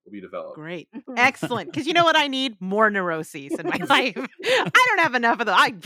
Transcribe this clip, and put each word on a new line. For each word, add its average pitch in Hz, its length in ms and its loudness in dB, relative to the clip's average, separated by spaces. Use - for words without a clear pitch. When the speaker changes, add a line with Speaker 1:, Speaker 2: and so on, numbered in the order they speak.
Speaker 1:
will 92 80 -20
be 101 80 -14
developed. 90 360 -12
Speaker 2:
Great. 156 360 -14
Speaker 3:
<laughs> 247 240 -12
Speaker 2:
Excellent. 233 560 0
'Cause 285 160 -6
you 339 40 -2
know 339 120 4
what 320 120 4
I 294 120 2
need? 262 320 -4
More 208 300 2
neuroses 165 680 -6
in 170 80 -8
my 339 100 -4
Speaker 1:
<laughs> 311 120 -6
Speaker 2:
life. 262 280 2
I 427 720 2
don't 415 120 2
have 311 160 0
enough 233 240 2
of 226 60 -2
them. 190 120 2
I, 269 160 4